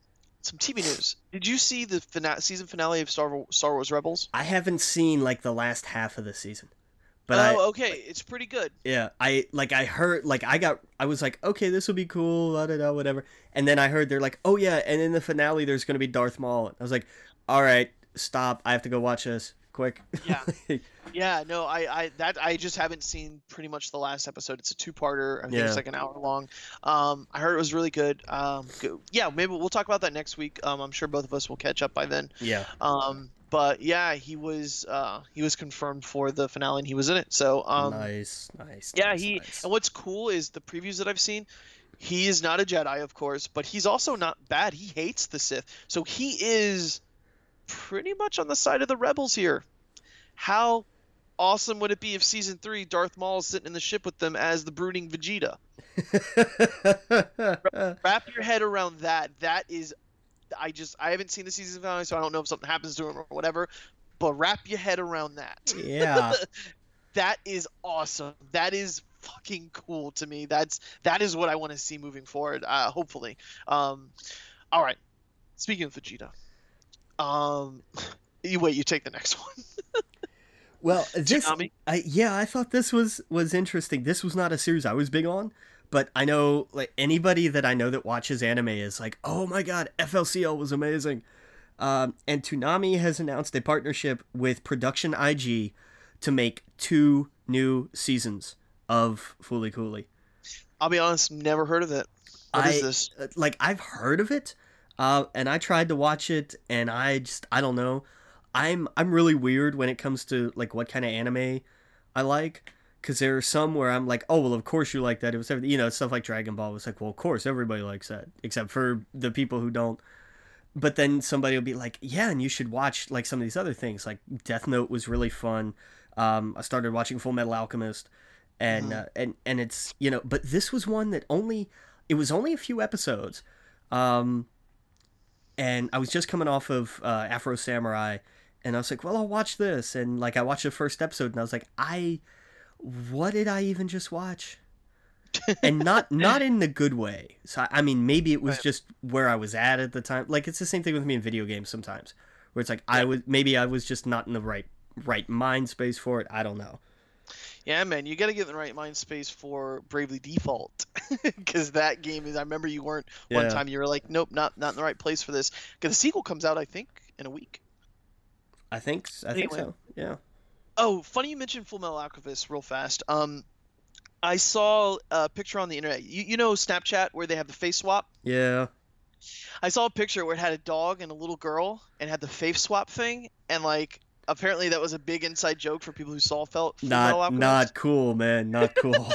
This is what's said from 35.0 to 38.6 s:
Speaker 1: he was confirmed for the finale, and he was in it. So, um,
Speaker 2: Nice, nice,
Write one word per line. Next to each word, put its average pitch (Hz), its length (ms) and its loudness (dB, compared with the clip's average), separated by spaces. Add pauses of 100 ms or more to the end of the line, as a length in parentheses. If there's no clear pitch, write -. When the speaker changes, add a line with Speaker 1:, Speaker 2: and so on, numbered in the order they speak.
Speaker 1:
he 151 80 -4
was 151 120 2
confirmed 143 480 -8
for 139 300 -2
the 139 160 0
finale, 139 300 -2
and 143 100 -4
he 135 60 -4
was 139 160 2
in 185 80 4
it. - 120 -4
So, 135 360 4
um, 143 240 2
Speaker 2:
Nice, 104 580 -8 (100)
nice, - 380 -14